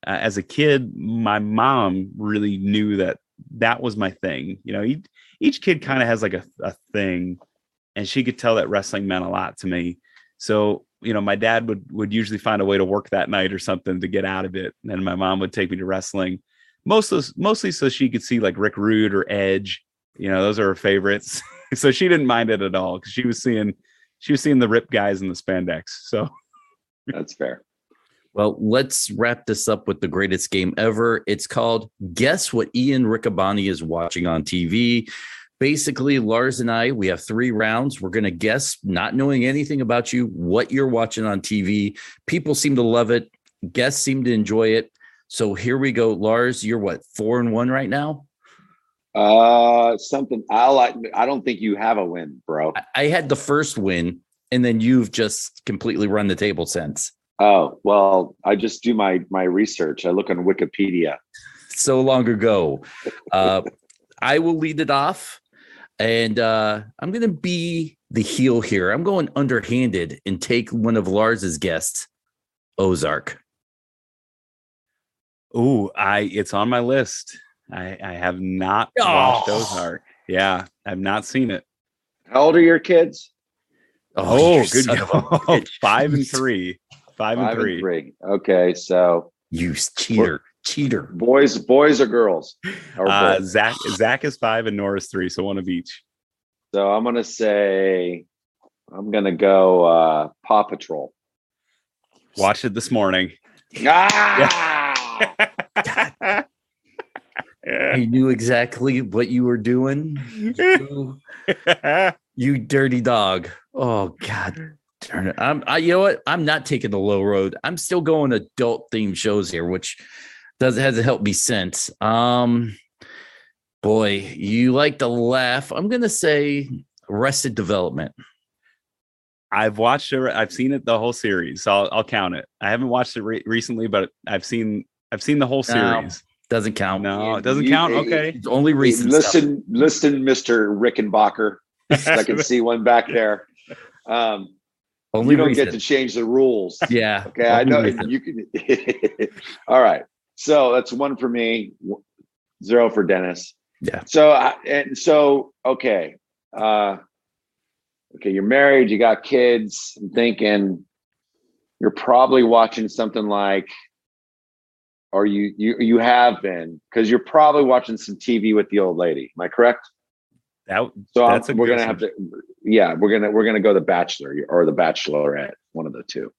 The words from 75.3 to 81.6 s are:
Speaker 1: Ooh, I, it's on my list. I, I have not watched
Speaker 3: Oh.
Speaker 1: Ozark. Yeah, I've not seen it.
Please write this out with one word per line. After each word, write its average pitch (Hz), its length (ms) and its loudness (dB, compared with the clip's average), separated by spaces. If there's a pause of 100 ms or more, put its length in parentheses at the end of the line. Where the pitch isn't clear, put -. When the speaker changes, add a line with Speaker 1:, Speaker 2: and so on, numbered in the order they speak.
Speaker 1:
Ooh, 117 400 2
I, 101 240 0
it's 101 340 -4
on 104 140 0
my 123 140 0
list. 127 560 -4 (340)
I, 92 320 -12
I 92 120 -12
have 90 260 -4
not 92 560 -2
watched 135 500 2
Speaker 3:
Oh. 104 140 -2
Speaker 1:
Ozark. 90 400 -6 (260)
Yeah, 92 380 0 (200)
I've 95 140 -8
not 98 240 -2
seen 131 260 -2
it. 92 140 -6 (640)